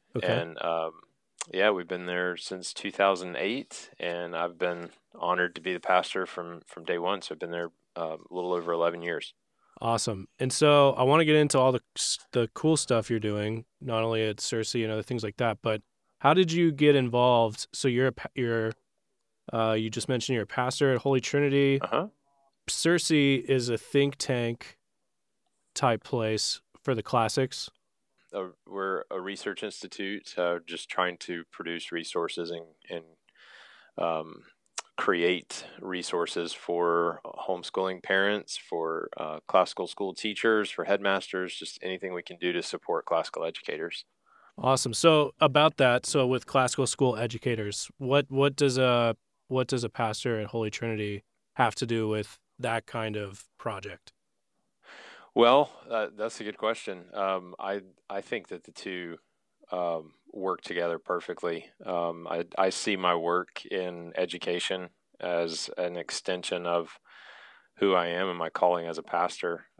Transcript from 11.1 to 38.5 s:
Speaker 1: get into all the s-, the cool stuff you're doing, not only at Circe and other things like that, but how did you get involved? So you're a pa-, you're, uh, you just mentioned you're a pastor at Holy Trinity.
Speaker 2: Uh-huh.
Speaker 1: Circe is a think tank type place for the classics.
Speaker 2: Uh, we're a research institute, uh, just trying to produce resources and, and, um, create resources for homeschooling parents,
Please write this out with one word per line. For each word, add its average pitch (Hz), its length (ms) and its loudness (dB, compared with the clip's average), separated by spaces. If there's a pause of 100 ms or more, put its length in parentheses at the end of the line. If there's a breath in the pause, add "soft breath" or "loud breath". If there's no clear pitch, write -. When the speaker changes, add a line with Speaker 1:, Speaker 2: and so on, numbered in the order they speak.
Speaker 1:
get 151 120 6
into 147 220 4
all 131 140 6
the 123 100 -2 (140)
s-, - 220 -2 (140)
the 120 220 2
cool 156 220 4
stuff 117 340 0
you're 113 100 2
doing, 107 440 -2 (160)
not 117 220 -2
only 113 240 2
at 107 140 -4
Circe - 340 -2
and 110 160 0
other 110 120 -2
things 120 200 -4
like 107 140 -6
that, 117 260 0
but 110 200 -2 (360)
how 147 160 6
did 180 160 4
you 165 220 4
get 143 240 6
involved? 120 760 4
So - 140 -4
you're 127 220 2
a 117 40 0
pa-, - 220 -12
you're, 117 380 0 (800)
uh, 113 260 2
you 110 100 -2
just 110 200 -4
mentioned 127 260 0
you're 107 100 0
a - 40 -4
pastor 131 460 2
at 120 80 2
Holy 135 180 4
Trinity. 139 600 4
Speaker 2:
Uh-huh. 156 280 0 (600)
Speaker 1:
Circe 165 440 2
is 135 560 4
a 117 100 0
think 139 380 2
tank 120 640 -4 (1000)
type 120 260 2
place 110 580 -2 (220)
for 131 140 -2
the 113 80 -2
classics. 127 640 0 (640)
Speaker 2:
Uh, 95 120 -4 (200)
we're 95 440 -4
a 92 100 -6
research 95 420 -8
institute, 101 720 -8
uh, 87 300 0
just 85 220 -10
trying 90 300 -2
to 85 340 -8
produce 85 400 -8
resources 85 580 -4
and, 85 140 -8 (260)
and, 85 140 -10 (920 loud breath)
um, 80 440 -4 (560)
create 87 680 0 (140)
resources 87 760 -4
for 85 640 0 (280)
homeschooling 92 540 -4
parents, 98 540 0